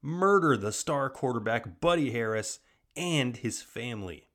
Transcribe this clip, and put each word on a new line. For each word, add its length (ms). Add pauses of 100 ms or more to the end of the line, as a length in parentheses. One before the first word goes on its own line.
murder 540
the 160
star 380
quarterback 680
Buddy 300
Harris 500 (360)
and 420
his 220
family. 760